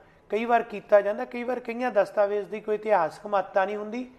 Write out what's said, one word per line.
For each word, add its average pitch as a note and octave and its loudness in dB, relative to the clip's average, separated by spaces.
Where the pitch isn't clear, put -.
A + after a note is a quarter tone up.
ਕਈ G#3+ -2
ਵਾਰ A#3 4
ਕੀਤਾ G#3 4
ਜਾਂਦਾ, G#3 -2
ਕਈ A#3+ -8
ਵਾਰ A#3+ -4
ਕਈਆਂ A#3+ -4
ਦਸਤਾਵੇਜ਼ G#3 2
ਦੀ G#3 -8
ਕੋਈ G#3+ -4
ਇਤਿਹਾਸਕ G#3 0
ਮਹੱਤਤਾ G3 0
ਨਹੀਂ G3+ -4
ਹੁੰਦੀ, G#3+ -8